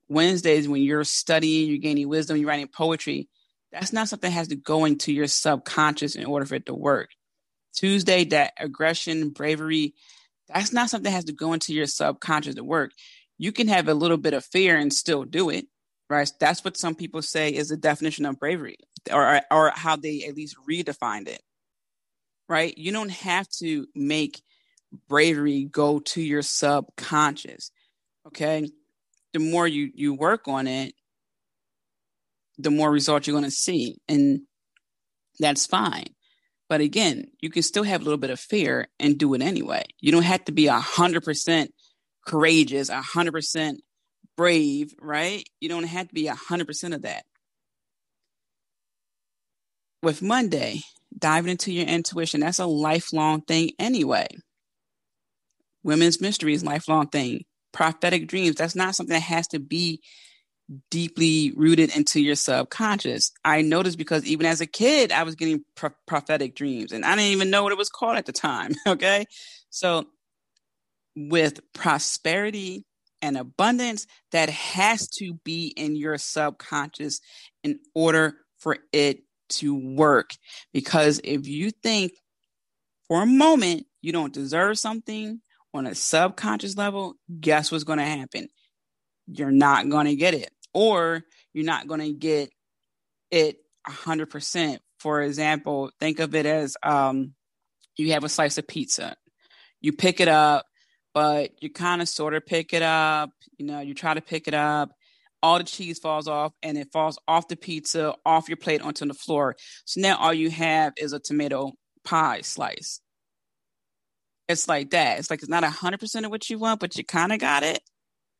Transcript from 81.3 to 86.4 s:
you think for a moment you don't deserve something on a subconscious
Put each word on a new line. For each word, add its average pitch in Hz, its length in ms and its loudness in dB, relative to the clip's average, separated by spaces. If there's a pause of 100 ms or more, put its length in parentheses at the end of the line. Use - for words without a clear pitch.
you 156 240 -4
think 214 400 0 (960)
for 165 140 2
a 220 60 4
moment 254 580 6 (160)
you 165 100 -6
don't 151 220 -2
deserve 160 440 0
something 220 640 -8 (340)
on 135 140 -4
a 92 80 -8
subconscious 196 800 0